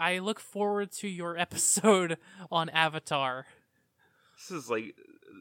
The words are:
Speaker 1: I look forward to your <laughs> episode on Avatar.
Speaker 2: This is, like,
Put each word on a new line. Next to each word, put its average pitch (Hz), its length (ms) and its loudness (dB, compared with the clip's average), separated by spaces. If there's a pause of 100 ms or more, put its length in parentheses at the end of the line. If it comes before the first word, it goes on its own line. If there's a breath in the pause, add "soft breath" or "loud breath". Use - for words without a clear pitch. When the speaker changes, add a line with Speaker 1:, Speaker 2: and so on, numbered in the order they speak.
Speaker 1:
I 180 180 2
look 202 220 -4
forward 202 520 -4
to - 160 -8
your 170 280 -6
<laughs> - 20 -2
episode 180 800 4 (320 loud breath)
on 165 200 2
Avatar. 147 760 0 (920 soft breath)
Speaker 2:
This - 140 -18
is, 143 180 -8
like, 113 280 -4 (440)